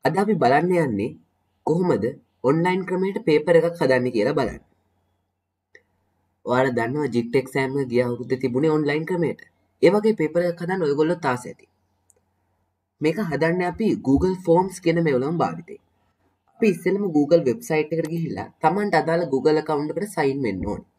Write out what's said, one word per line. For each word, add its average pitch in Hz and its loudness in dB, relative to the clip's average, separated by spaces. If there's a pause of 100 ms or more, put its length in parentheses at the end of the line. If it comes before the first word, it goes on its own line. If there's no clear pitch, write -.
අද 160 -12
අපි 208 -2
බලන්න 151 0
යන්නේ 123 -4 (500)
කොහොමද 156 0 (380)
ඔන්ලයින් 170 0
ක්‍රමයට 190 -2
පේපර් 156 4
එකක් 170 2
හදන්නේ 127 2
කියලා 127 0
බලන්න. 104 -4 (1800)
ඔයාලා 127 2
දන්නවා 123 -2
ජිට් 120 -2
එක්සෑම් 135 -2
එක 131 -2
ගිය 120 4
අවුරුද්දේ 120 -4
තිබුණේ 135 0
ඔන්ලයින් 156 -2
ක්‍රමයට. 170 -2 (420)
ඒ 165 8
වගේ 214 2
පේපර් 156 0
එකක් 170 -4
හදන්න 175 -2
ඔයගොල්ලොත් 156 0
ආස 127 -2
ඇති. - -18 (1300)
මේක 160 0
හදන්නේ 170 0
අපි 220 -2 (160)
Google 139 2
Forms 180 2
කියන 165 2
මෙවලම 147 0
භාවිතයෙන්. 87 -4 (680)
අපි - -2
ඉස්සෙල්ලම 190 0
Google 151 4
වෙබ්සයිට් 151 -2
එකට 160 -2
ගිහිල්ලා 165 -6
තමන්ට 196 0
අදාළ 165 2
Google 139 2
ඇකවුන්ට් 151 -2
එකට 202 -8
සයින් 139 0
වෙන්න 95 -2
ඕනේ. 98 -8 (100)